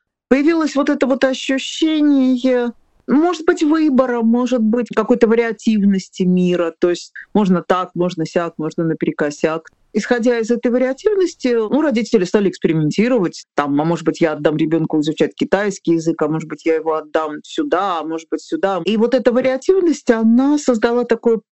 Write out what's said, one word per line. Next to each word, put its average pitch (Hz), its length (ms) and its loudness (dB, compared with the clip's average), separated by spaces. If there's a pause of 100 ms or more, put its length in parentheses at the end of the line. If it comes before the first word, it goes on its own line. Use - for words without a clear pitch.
(280)
Появилось 302 460 2
вот 277 160 0
это 285 160 -2
вот 262 160 0
ощущение, 262 1500 0 (380)
может 330 340 2
быть, - 180 2
выбора, 269 600 2
может 240 400 2
быть, 226 320 0
какой-то 233 320 2
вариативности 214 960 0
мира. 180 560 0
То 175 120 2
есть - 220 -6 (220)
можно 185 280 2
так, 180 320 -2
можно 175 300 -2
сяк, 170 320 -4
можно 156 280 -4
наперекосяк. 156 840 -2 (220)
Исходя 233 460 0
из 226 140 -2
этой 240 180 0
вариативности, 269 800 -2
ну, 233 340 0
родители 233 400 0
стали 202 260 0
экспериментировать. 165 1000 -2 (100)
Там, 143 240 0
а 156 40 -2
может 165 200 -2
быть, 160 160 -2
я 160 120 2
отдам 151 240 0
ребёнку 160 440 0
изучать 151 340 -2
китайский 196 600 -2
язык, 165 280 -2
а 151 60 0
может 156 200 -4
быть, 151 160 -14
я 160 120 0
его 160 180 -2
отдам 151 480 -4
сюда, 170 560 -2
а 151 60 -6
может 160 260 -10
быть, 156 120 -6
сюда. 180 420 -4
И 202 120 -2
вот 233 180 0
эта 247 180 2
вариативность, 269 800 0
она 233 460 4
создала 240 460 0
такое 226 360 0 (140)